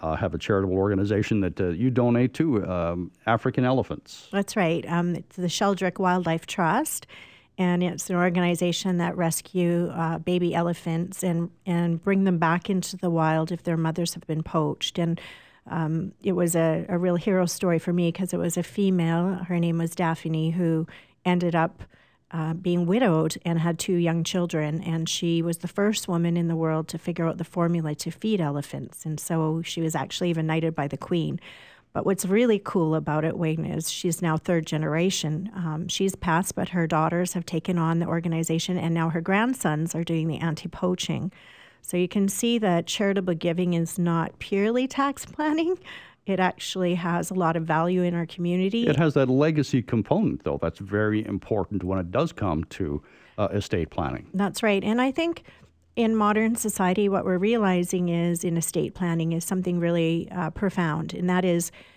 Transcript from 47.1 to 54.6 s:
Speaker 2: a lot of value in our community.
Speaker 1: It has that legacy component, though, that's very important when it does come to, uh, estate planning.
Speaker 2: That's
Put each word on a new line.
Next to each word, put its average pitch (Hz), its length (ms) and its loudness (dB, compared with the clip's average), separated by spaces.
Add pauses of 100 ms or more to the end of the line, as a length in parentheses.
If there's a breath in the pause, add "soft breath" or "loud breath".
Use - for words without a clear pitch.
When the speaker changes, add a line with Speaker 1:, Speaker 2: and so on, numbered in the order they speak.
Speaker 2:
a 190 40 -6
lot 170 220 2
of 160 80 -2
value 170 380 2
in 175 120 0
our 170 120 -2
community. 185 600 0
Speaker 1:
It 147 100 4
has 156 180 4
that 135 140 4
legacy 139 540 2
component, 143 600 0
though, 71 160 -2
that's 82 180 -2
very 107 480 0
important 101 560 -4
when 95 160 -2
it 87 140 -4
does 160 200 0
come 80 320 -2
to, 73 380 -6 (360 soft breath)
uh, 101 120 0
estate 90 400 -2
planning. 67 440 -6
Speaker 2:
That's 190 280 -2